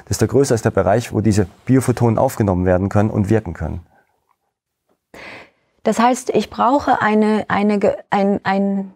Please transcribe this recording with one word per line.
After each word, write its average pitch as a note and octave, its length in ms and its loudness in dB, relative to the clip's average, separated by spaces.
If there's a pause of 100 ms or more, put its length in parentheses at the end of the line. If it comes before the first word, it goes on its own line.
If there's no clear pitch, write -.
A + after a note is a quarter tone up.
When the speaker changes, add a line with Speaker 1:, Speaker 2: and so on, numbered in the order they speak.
Speaker 1:
desto A2 200 -2
größer C3 280 2
ist A2 120 -2
der A2 40 2
Bereich, G2 440 0
wo A2 80 0
diese G2+ 240 2 (180)
Biophotonen B2 540 2
aufgenommen G2+ 480 0
werden F#2 240 2
können G#2 180 2
und G2+ 220 -2
wirken G#2 240 -2
können. E2 260 -8 (2000)
Speaker 2:
Das A3 160 0
heißt, B3 320 0
ich - 200 -2
brauche B3+ 500 0
eine, G#3+ 480 0
eine G3+ 300 0
ge-, G3 180 0 (140)
ein, G3+ 340 0
einen G3 520 -2